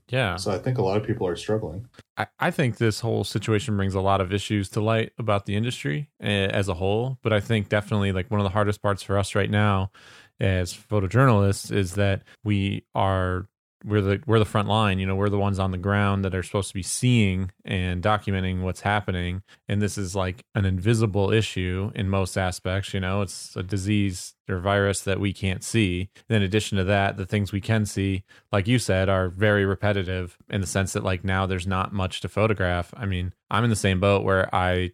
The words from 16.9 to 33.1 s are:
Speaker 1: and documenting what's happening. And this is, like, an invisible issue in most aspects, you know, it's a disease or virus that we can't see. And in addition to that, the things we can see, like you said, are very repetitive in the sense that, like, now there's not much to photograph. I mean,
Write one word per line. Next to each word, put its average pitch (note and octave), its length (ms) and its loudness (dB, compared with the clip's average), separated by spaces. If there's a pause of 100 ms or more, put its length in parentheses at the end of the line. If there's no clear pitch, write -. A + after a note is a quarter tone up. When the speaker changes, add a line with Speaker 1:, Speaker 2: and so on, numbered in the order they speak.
Speaker 1:
and F2+ 380 -4
documenting F#2+ 600 0
what's F#2 180 -4
happening. F#2 640 -2 (260)
And G2+ 120 0
this G2+ 160 -2
is, G2 200 -6
like, F#2 260 -4 (140)
an G2+ 80 2
invisible G2 640 2
issue F#2+ 640 -2
in F#2+ 140 -4
most G2 280 -2
aspects, F#2 560 -2
you G2 60 -4
know, F#2+ 240 -2
it's - 320 -10
a - 80 -6
disease G2 720 -2 (140)
or F#2+ 100 -2
virus G2+ 440 0
that G2 180 -2
we G2+ 120 0
can't F#2+ 300 -4
see. F#2+ 460 0 (200)
And A2+ 80 2
in G#2 60 4
addition G2+ 360 0
to F#2 60 2
that, G2+ 320 2
the F#2+ 100 -6
things G#2 260 -2
we G2+ 80 -4
can A2 260 0
see, F#2+ 380 -2 (260)
like G2+ 160 2
you A#2+ 140 4
said, F#2+ 280 2
are F#2 200 2
very G2+ 360 4
repetitive F#2 720 -2 (140)
in G#2 100 0
the F#2 60 -2
sense F#2+ 280 -2
that, G#2 100 -2
like, F#2+ 180 -2
now F#2+ 240 0
there's F#2 200 -4
not F#2 260 -2
much F#2 300 -4
to F#2 60 -8
photograph. F#2 680 0
I G2 100 -8
mean, F2+ 280 -4 (160)